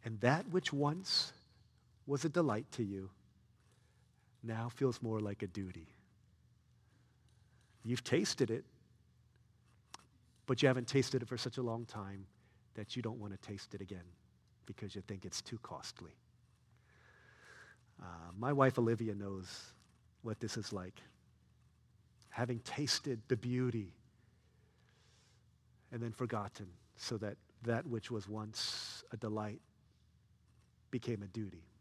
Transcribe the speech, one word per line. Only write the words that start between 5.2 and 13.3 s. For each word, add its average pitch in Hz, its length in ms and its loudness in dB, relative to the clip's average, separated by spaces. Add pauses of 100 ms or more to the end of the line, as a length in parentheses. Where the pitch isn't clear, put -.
a 101 40 -4
duty. 90 400 -8 (2000)
You've 120 220 0
tasted 139 440 4
it, 117 140 0 (1800)
but 127 160 2
you 143 80 10
haven't 127 180 4
tasted 131 340 4
it 117 60 -6
for 127 100 -4
such 117 200 -2
a 131 40 -2
long 117 240 0
time 98 400 -8 (500)
that 104 200 -6
you 123 60 -2
don't 110 180 -4
want 104 140 -8